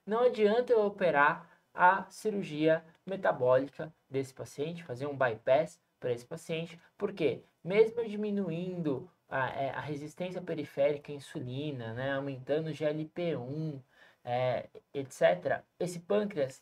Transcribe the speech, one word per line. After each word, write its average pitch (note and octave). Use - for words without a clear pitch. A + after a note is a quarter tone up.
não A3+
adianta A#3
eu A3
operar E3
a F#3
cirurgia D#3+
metabólica C#3
desse C3
paciente, D3+
fazer B2+
um C#3+
bypass C3
pra B2
esse A#2+
paciente, E3
porque F3
mesmo A3
eu A3+
diminuindo F#3
a, C3
é, C#3
a B2+
resistência D3+
periférica D3
à -
insulina, C3+
né, C3+
aumentando C#3
o -
G D3+
L D#3
P E3+
um, C#3
é, B2
et C3+
cetera, E3
esse F3
pâncreas G3+